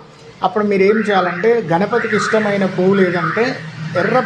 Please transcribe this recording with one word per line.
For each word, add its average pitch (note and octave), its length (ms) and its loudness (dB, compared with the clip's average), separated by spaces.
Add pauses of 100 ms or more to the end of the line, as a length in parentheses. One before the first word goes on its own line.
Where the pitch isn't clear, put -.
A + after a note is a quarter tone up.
(440)
అప్పుడు G#3 200 0
మీరు G3 200 2
ఏం G#3+ 140 4
చేయాలంటే, G3 680 0
గణపతికి G#3+ 480 0
ఇష్టమైన G3+ 500 0
పువ్వులు F#3+ 360 2
ఏదంటే F3+ 540 0 (440)
ఎర్ర A3+ 260 2